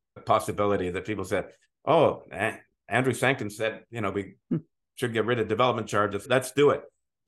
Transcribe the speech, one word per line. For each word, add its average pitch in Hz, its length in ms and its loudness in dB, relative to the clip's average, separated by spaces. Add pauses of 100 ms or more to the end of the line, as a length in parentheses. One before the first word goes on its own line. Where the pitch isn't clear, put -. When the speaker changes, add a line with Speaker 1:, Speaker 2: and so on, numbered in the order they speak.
(240)
Speaker 1:
possibility 101 640 0
that 90 140 -6
people 98 200 -6
said, 95 280 -4 (320)
"Oh, 147 380 4 (100)
A-, 101 260 -4 (300)
Andrew 127 240 2
Sankin 127 380 -2
said, 110 400 -6
you 117 100 -8
know, 101 100 -2
we 98 260 -6 (120)
Speaker 2:
Hmm. 165 100 -2 (360)
Speaker 1:
should 117 180 -4
get 110 140 2
rid 120 120 2
of 107 80 0
development 113 420 0
charges, 104 380 0
let's 131 260 0
do 143 180 6
it." 90 120 0 (460)